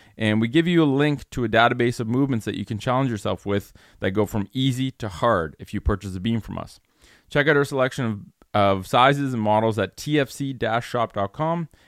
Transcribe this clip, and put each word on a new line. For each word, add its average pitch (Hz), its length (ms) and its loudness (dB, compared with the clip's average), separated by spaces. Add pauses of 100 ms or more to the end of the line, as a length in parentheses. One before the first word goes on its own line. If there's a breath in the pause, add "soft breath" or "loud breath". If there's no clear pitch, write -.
(180 soft breath)
and 107 200 2
we 113 100 2
give 160 180 2
you 170 160 4
a - 20 6
link 143 460 0
to 123 140 -4
a 113 40 -2
database 120 500 2
of 113 100 -6
movements 127 360 0
that - 120 -6
you 98 100 -6
can 107 120 -6
challenge 131 300 0
yourself 101 380 -4
with 101 260 -2 (280 soft breath)
that 98 100 0
go 101 160 0
from 101 260 -4
easy 131 380 0
to 117 180 -10
hard 87 500 0
if - 140 -16
you 101 80 -4
purchase 98 340 -2
a 92 60 -6
beam 110 220 -2
from 90 160 -10
us. - 200 -14 (520 soft breath)
Check 143 180 0
out 156 80 4
our 143 80 4
selection 131 400 -2 (480)
of, 104 80 2
of 98 260 2
sizes 135 460 4
and 117 100 -2
models 107 360 2
at 95 180 -2
T 147 220 -2
F 135 120 0
C 139 220 -8
dash 113 340 -2
shop 117 280 -2
dot 98 180 -2
com 165 380 -4 (180 soft breath)